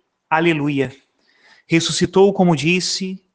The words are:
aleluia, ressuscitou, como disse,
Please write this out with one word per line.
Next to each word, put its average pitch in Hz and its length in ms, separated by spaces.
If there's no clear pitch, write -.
aleluia, 147 680
ressuscitou, 180 680
como 180 200
disse, 180 680